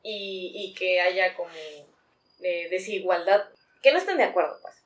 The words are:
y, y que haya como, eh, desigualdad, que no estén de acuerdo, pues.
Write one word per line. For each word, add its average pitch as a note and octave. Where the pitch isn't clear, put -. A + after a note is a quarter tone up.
y, G3
y F#3+
que F#3
haya F#3
como, E3+
eh, E3+
desigualdad, F#3
que C4+
no E4
estén F#4
de A#3
acuerdo, E3+
pues. -